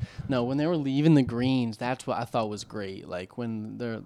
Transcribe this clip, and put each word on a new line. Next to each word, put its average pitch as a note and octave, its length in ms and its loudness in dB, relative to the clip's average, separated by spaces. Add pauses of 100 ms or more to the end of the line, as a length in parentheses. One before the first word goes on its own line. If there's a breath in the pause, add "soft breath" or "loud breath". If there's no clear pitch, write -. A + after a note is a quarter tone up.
(280 loud breath)
no, B2 160 0
when C3+ 140 -2
they D3+ 100 0
were F3 80 0
leaving D3 380 4
the C#3 100 8
greens, A#2+ 520 0
that's B2 300 -4
what B2 120 -2
I A#2+ 60 -4
thought A#2 240 -2
was G#2 140 -8
great. G2 460 -10
Like, F2+ 280 -10
when A2 420 -6
the A2+ 280 -6